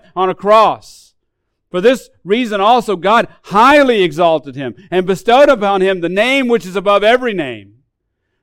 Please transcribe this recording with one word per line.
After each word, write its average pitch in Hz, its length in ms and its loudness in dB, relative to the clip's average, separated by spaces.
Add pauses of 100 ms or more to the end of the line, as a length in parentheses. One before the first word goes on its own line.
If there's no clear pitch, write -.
(160)
on 185 140 -2
a 175 60 -6
cross. 196 760 -2 (580)
For 180 100 -6
this 240 280 0 (140)
reason 214 360 -4
also 214 360 0
God 190 320 0 (160)
highly 247 580 2
exalted 156 540 -2
him 131 200 -10 (160)
and 180 140 -2
bestowed 233 440 2
upon 202 320 -2
him 190 200 -2
the 170 80 -4
name 247 380 -2
which 226 180 -2
is 180 100 -12
above 202 280 0
every 240 300 0
name, 117 500 -12 (600)